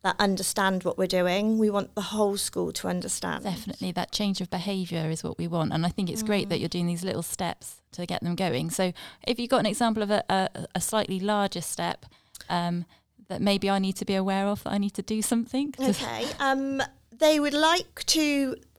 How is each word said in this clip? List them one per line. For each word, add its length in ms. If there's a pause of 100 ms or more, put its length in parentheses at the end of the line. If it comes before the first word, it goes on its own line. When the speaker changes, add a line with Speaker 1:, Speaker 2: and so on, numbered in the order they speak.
Speaker 1:
that 160
understand 640
what 140
we're 80
doing. 520
We 120
want 240
the 60
whole 360
school 360
to 160
understand. 560
Speaker 2:
Definitely, 480
that 180
change 300
of 100
behaviour 600
is 120
what 160
we 80
want. 260
And 140
I 40
think 200
it's 140
great 220
Speaker 1:
Mm. 40
Speaker 2:
that 100
you're 80
doing 200
these 160
little 180
steps 580 (120)
to 140
get 160
them 120
going. 360
So 220 (340)
if 120
you've 120
got 100
an 60
example 360
of 80
a, 180
a, 200 (260)
a 60
slightly 400
larger 400
step, 440 (460)
um, 340 (440)
that 140
maybe 280
I 80
need 180
to 80
be 100
aware 320
of, 180
that 80
I 60
need 160
to 80
do 200
something 500
to 180
Speaker 1:
Okay, 360 (140)
um, 420 (340)
they 220
would 160
like 520
to, 500 (220)